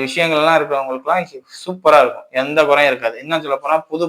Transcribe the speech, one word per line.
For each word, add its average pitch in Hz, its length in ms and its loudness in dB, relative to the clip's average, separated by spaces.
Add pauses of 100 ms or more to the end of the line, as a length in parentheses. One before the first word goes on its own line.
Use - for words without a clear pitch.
விஷயங்கள்லாம் 160 540 0
இருக்கிறவங்களுக்குலாம் 139 680 -4 (380)
சூப்பரா 165 400 4
இருக்கும், - 260 -4 (120)
எந்த 147 240 -2
குறையும் 143 280 4
இருக்காது. 117 300 -4
இன்னும் 156 220 -4
சொல்ல 139 140 -2
போனா 151 200 0 (120)
புது 165 180 -4